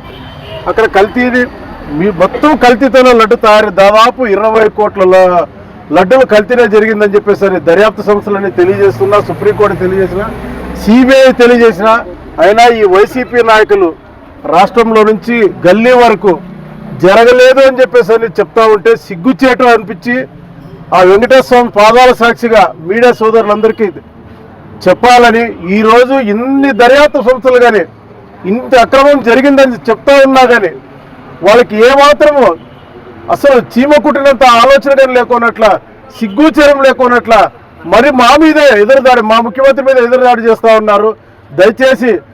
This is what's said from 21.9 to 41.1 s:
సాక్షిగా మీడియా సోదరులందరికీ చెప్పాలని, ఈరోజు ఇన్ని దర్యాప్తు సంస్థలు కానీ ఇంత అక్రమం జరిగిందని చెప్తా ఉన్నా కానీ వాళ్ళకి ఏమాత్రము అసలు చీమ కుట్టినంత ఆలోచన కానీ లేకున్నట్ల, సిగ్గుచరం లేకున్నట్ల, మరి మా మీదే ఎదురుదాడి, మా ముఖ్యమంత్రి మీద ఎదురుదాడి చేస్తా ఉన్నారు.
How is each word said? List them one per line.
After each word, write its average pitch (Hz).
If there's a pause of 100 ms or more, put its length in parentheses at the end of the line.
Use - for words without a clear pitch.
సాక్షిగా 226 (260)
మీడియా 240
సోదరులందరికీ 220 (1000)
చెప్పాలని, 233 (320)
ఈరోజు 233 (160)
ఇన్ని 269 (100)
దర్యాప్తు 285
సంస్థలు 254
కానీ 214 (680)
ఇంత 247 (100)
అక్రమం 277 (100)
జరిగిందని 262 (100)
చెప్తా 226 (140)
ఉన్నా 262
కానీ 202 (760)
వాళ్ళకి 214 (140)
ఏమాత్రము 285 (880)
అసలు 277 (160)
చీమ 269 (140)
కుట్టినంత 277 (180)
ఆలోచన 277
కానీ 262
లేకున్నట్ల, 233 (520)
సిగ్గుచరం 285
లేకున్నట్ల, 247 (580)
మరి 240 (120)
మా 240 (120)
మీదే 302 (180)
ఎదురుదాడి, 247
మా 220
ముఖ్యమంత్రి 269
మీద 269 (100)
ఎదురుదాడి 247
చేస్తా 220 (120)
ఉన్నారు. 208 (500)